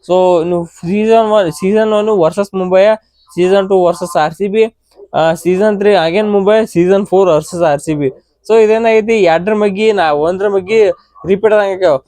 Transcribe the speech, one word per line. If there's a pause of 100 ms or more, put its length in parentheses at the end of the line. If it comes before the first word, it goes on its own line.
So
ನೀವು
ಸೀಸನ್
ಒನ್,
ಸೀಸನ್
ಒನ್
ವರ್ಸಸ್
ಮುಂಬೈ, (500)
ಸೀಸನ್
ಟೂ
ವರ್ಸಸ್
ಆರ್
ಸಿ
ಬಿ, (480)
ಆ,
ಸೀಸನ್
ತ್ರೀ
again
ಮುಂಬೈ,
ಸೀಸನ್
ಫೋರ್
ವರ್ಸಸ್
ಆರ್
ಸಿ
ಬಿ. (420)
So
ಇದೇನಾಗೈತಿ,
ಎರಡರ
ಮಗ್ಗಿ
ನಾ
ಒಂದ್ರ
ಮಗ್ಗಿ (380)
ರಿಪೀಟ್
ಆದಂಗೆ
ಆಕ್ಯಾವ.